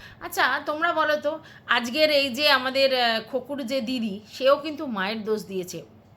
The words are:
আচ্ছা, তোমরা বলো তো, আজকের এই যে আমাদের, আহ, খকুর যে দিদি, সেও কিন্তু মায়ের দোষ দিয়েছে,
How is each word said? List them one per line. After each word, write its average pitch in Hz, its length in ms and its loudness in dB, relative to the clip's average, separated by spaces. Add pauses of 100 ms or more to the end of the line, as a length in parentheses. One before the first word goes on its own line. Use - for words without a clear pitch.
(180)
আচ্ছা, 285 460 0
তোমরা 320 280 0
বলো 302 220 2
তো, 311 240 -2 (280)
আজকের 247 420 2
এই 277 200 2
যে 285 200 2
আমাদের, 262 520 2
আহ, 226 200 2 (100)
খকুর 269 320 -6
যে 262 180 -2
দিদি, 220 380 -4 (120)
সেও 277 260 4
কিন্তু 302 280 -6
মায়ের 214 380 -4
দোষ 208 220 -2
দিয়েছে, 180 380 -8 (320)